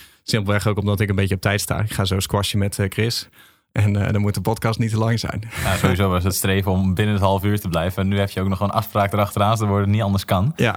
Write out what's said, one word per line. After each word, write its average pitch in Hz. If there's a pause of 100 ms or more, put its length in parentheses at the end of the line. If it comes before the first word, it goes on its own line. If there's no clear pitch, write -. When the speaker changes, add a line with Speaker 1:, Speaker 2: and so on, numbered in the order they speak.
(240)
Speaker 1:
Simpelweg 104
ook 104
omdat 101
ik 104
een 98
beetje 98
op 95
tijd 101
sta. -
Ik 107
ga 101
zo 98
squashen 101
met, 98
eh, 104
Chris. - (420)
En, 101
eh, -
dan 104
moet 101
de 101
podcast 113
niet 113
te 107
lang 113
zijn. 110 (140)
Speaker 2:
Ja, 95
sowieso 95
was 90
het 90
streven 95
om 95
binnen 107
het 98
half 98
uur 104
te -
blijven. 85
En 95
nu 101
heb 98
je -
ook 95
nog 95
een 101
afspraak 104
erachteraan, 104
zodat 101
het 101
niet 107
anders 98
kan. 107
Speaker 1:
Ja, 117